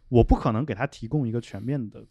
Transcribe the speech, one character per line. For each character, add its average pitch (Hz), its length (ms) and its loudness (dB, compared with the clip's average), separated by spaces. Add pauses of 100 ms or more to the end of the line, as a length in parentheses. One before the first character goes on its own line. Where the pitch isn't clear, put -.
我 117 160 6
不 - 120 4
可 131 160 2
能 110 120 -2
给 117 120 -6
他 123 100 -4
提 - 220 -10
供 135 200 -2
一 110 40 -4
个 117 100 -4
全 101 200 -14
面 123 280 -6
的 - 220 -18